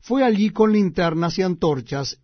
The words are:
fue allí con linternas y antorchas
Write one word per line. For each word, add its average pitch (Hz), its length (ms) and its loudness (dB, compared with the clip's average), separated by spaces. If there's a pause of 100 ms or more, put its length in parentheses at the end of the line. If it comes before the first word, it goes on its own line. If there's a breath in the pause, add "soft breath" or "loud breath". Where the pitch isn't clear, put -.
fue 262 220 0
allí 214 280 2
con 214 200 2
linternas 170 680 0
y 190 40 0
antorchas 151 800 -4